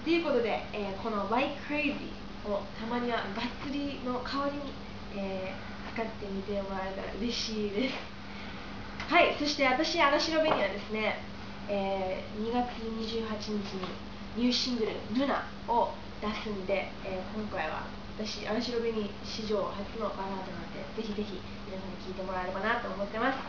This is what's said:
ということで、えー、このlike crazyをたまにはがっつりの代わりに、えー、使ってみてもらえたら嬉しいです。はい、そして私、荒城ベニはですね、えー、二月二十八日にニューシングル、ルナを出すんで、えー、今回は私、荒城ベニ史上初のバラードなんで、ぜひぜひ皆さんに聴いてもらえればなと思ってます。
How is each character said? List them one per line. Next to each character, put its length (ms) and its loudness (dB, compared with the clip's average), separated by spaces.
と 60 0
い 100 8
う 40 0
こ 80 4
と 100 6
で、 320 2
え 240 0
ー、 60 -6
こ 80 0
の 180 2
like 240 4
crazy 240 2
を 140 2
た 80 -2
ま 80 2
に 140 2
は 60 4
が 40 2
っ 60 -2
つ 80 -2
り 320 -2
の 220 0
代 160 0
わ 80 4
り 80 -2
に、 160 -4
え 380 -2
ー、 400 -6
使 80 0
っ 60 2
て 180 -6
み 160 -2
て 220 0
も 80 -4
ら 180 -2
え 80 -4
た 80 -4
ら 160 -4
嬉 100 2
し 360 0
い 20 2
で 220 2
す。 40 -4
は 180 6
い、 160 6
そ 80 2
し 120 2
て 100 8
私、 340 4
荒 160 8
城 240 4
ベ 80 6
ニ 20 6
は 80 4
で 200 2
す 120 -6
ね、 280 2
え 560 2
ー、 20 0
二 100 0
月 280 2
二 260 -2
十 220 0
八 100 -2
日 140 -4
に 80 2
ニ 80 4
ュ 40 8
ー 20 4
シ 200 2
ン 60 0
グ 80 2
ル、 80 0
ル 80 4
ナ 160 2
を 240 6
出 60 0
す 80 -4
ん 160 -2
で、 240 0
え 180 -2
ー、 160 -6
今 140 -2
回 160 0
は 160 -4
私、 300 -4
荒 120 2
城 200 0
ベ 140 2
ニ 180 0
史 220 -4
上 160 2
初 380 -4
の 100 0
バ 140 -4
ラ 60 -2
ー 180 -2
ド 60 -6
な 100 -6
ん 100 -8
で、 60 -6
ぜ 100 -2
ひ 80 -2
ぜ 80 -2
ひ 180 -4
皆 100 -6
さ 80 -6
ん 60 -6
に 60 -8
聴 140 -8
い 20 -4
て 100 -4
も 80 -4
ら 120 0
え 40 -2
れ 60 -2
ば 80 -2
な 180 2
と 80 -4
思 160 -2
っ 40 -2
て 120 -4
ま 140 4
す。 40 -2